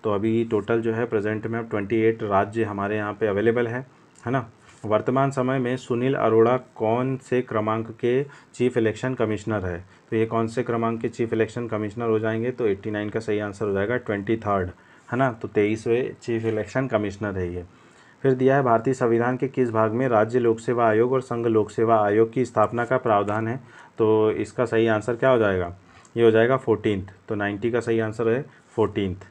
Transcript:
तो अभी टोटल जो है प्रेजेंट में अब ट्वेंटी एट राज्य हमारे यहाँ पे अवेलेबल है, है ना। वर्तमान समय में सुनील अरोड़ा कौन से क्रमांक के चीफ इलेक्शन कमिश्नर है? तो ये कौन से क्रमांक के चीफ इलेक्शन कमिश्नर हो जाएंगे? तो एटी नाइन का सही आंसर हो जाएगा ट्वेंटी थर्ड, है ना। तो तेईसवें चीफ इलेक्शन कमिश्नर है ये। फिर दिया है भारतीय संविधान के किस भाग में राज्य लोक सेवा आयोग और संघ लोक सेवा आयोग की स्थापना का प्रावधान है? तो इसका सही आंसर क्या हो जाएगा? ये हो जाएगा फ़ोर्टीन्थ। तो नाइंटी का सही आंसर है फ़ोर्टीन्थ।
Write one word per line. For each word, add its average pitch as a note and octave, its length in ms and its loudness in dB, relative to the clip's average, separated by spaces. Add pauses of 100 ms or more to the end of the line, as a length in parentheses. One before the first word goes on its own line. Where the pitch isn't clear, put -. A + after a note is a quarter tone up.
तो A2 80 0
अभी A2+ 340 0
टोटल A2+ 360 0
जो A2+ 120 -2
है A#2 120 -2
प्रेजेंट A2 420 -4
में A2+ 120 -6
अब A#2 100 -10
ट्वेंटी G#2 260 -2
एट A2+ 280 2
राज्य G#2 400 0
हमारे G2+ 340 -4
यहाँ G#2 160 -4
पे G#2+ 140 -2
अवेलेबल A2+ 400 2
है, B2 180 -8 (400)
है A#2 60 -4
ना। C3 180 -2 (360)
वर्तमान B2 460 2
समय C3 280 -2
में B2 180 -2
सुनील B2+ 360 -2
अरोड़ा A2+ 440 4 (180)
कौन B2 420 0
से B2+ 240 -2
क्रमांक A2 500 -2
के B2 320 0 (300)
चीफ B2 240 0
इलेक्शन A2+ 360 0
कमिश्नर G#2+ 520 -2
है? F2+ 200 -6 (240)
तो A#2 60 -4
ये A2 100 2
कौन A2+ 220 -2
से A#2 160 -4
क्रमांक A#2 380 -2
के B2 80 -4
चीफ A2+ 240 -4
इलेक्शन A2+ 340 -2
कमिश्नर A2 420 -4
हो A2 100 2
जाएंगे? A2+ 320 -2
तो A#2+ 160 -2
एटी G2+ 240 -2
नाइन G#2 180 -4
का A2 100 -4
सही G#2+ 200 -2
आंसर G#2 260 -6
हो G2+ 80 -2
जाएगा G#2 240 0
ट्वेंटी G#2+ 400 -2
थर्ड, G2+ 320 0 (420)
है A#2+ 60 -4
ना। C3 140 2
तो A2+ 160 -12
तेईसवें G#2+ 720 0
चीफ A2+ 240 -4
इलेक्शन A2 420 -4
कमिश्नर G#2 500 -4
है F2 180 -4
ये। F2 100 -8 (580)
फिर C3+ 100 4
दिया B2+ 220 4
है C#3+ 80 2
भारतीय A#2 300 2
संविधान B2 440 2
के C3+ 100 -2
किस B2+ 220 0
भाग A2 220 2
में B2+ 160 0
राज्य A2+ 320 4
लोक A2+ 200 2
सेवा A#2 280 0
आयोग A2+ 240 4
और C3 100 0
संघ A#2+ 260 -4
लोक G#2+ 240 2
सेवा A2+ 340 2
आयोग A2 280 4
की C3 120 0
स्थापना A2+ 400 0
का B2+ 120 0
प्रावधान G#2+ 500 0
है? B2+ 120 -6 (380)
तो A2 340 4
इसका G#2+ 340 -2
सही A2+ 220 2
आंसर A2 280 0
क्या C3 140 2
हो B2+ 80 4
जाएगा? F#2 380 0 (420)
ये A#2 60 4
हो A2+ 80 8
जाएगा A#2 260 4
फ़ोर्टीन्थ। G2+ 560 -2 (160)
तो A2 60 -4
नाइंटी G2+ 360 -4
का A#2+ 80 0
सही A2+ 200 0
आंसर A2+ 300 -2
है C3 160 -2 (300)
फ़ोर्टीन्थ। G2 560 -2